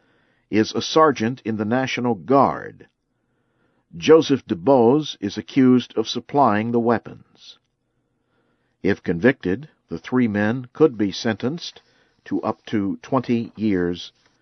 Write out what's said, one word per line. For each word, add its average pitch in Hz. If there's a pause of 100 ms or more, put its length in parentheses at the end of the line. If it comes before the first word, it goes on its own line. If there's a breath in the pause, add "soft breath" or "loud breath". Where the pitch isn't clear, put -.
(520)
is 107
a 113
sergeant 135
in 110
the 104
National 123
Guard. 92 (1080)
Joseph 139
DuBose 123
is 101
accused 127
of 110
supplying 117
the 120
weapons. - (1200)
If 95
convicted, 87 (200)
the 82
three 123
men 107
could 147
be 101
sentenced 120 (440)
to 95
up -
to 98
twenty 120
years 90 (300)